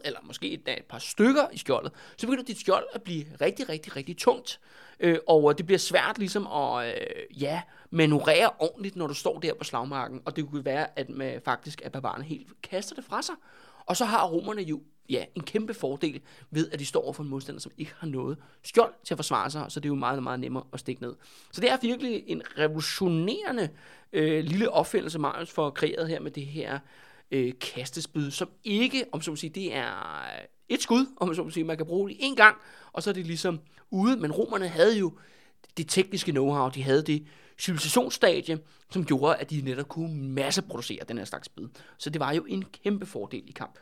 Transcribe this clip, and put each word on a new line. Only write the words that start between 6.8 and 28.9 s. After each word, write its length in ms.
øh, 540
ja, 200
manøvrere 600
ordentligt, 360
når 120
du 60
står 260
der 140
på 100
slagmarken. 640
Og 100
det 140
kunne 160
være, 340
at 100
man 360
faktisk, 400
at 60
barbarerne 320
helt 400
kaster 320
det 80
fra 180
sig. 140
Og 120
så 80
har 220
romerne 340
jo, 200
ja, 160
en 80
kæmpe 300
fordel 480
ved, 200
at 80
de 60
står 180
over 100
for 100
en 60
modstander, 320
som 160
ikke 200
har 100
noget 300
skjold 300
til 100
at 40
forsvare 340
sig, 180
så 100
det 60
er 40
jo 60
meget, 280
meget 160
nemmere 240
at 60
stikke 220
ned. 140
Så 100
det 100
er 100
virkelig 460
en 140
revolutionerende, 1120
øh, 300
lille 280
opfindelse, 480
Marius 320
får 180
kreeret 380
her 120
med 120
det 140
her, 340
øh, 300
kastespyd, 720
som 180
ikke, 480